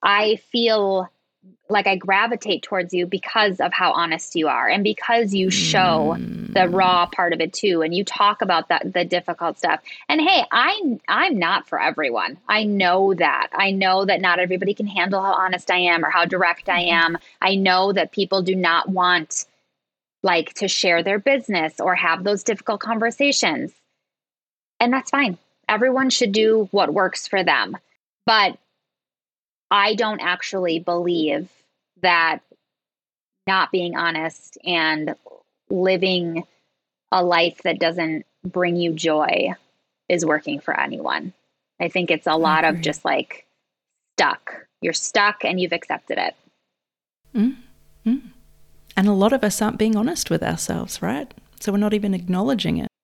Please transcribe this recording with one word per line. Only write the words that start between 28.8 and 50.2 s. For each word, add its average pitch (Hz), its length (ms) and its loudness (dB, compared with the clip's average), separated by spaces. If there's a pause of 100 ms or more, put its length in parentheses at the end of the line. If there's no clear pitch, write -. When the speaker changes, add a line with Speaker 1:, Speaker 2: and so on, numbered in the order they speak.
Speaker 1:
I 202 280 2
don't 214 240 -2
actually 180 580 -4
believe 170 680 -2 (540)
that 165 380 2 (1080)
not 190 260 0
being 175 240 -4
honest 160 680 -6
and 156 500 -2 (560)
living 180 720 0 (680)
a 185 140 2
life 170 400 0
that 170 140 -2
doesn't 165 480 -2 (180)
bring 180 320 -2
you 170 160 0
joy 160 600 0 (540)
is 180 180 0
working 151 340 -2
for - 180 -4
anyone. 117 540 -4 (480)
I 175 80 -2
think 175 220 -2
it's 156 160 -2
a 165 60 2
Speaker 2:
I - 20 4
Speaker 1:
lot 160 300 2
of 160 100 2
Speaker 2:
agree. 170 80 -6
Speaker 1:
just, 156 220 -6
like, - 420 -4 (680)
stuck. - 500 -4 (160)
You're 175 100 -2
stuck - 520 -2
and 180 160 -2
you've 175 120 -2
accepted - 460 -6
it. - 180 -4 (960)
Speaker 2:
Mm, 247 220 0 (500)
mm. 254 140 0 (760)
And 190 120 4
a 208 40 4
lot 202 200 2
of 262 120 0
us 202 160 -2
aren't - 180 -2
being 220 180 2
honest 233 340 -2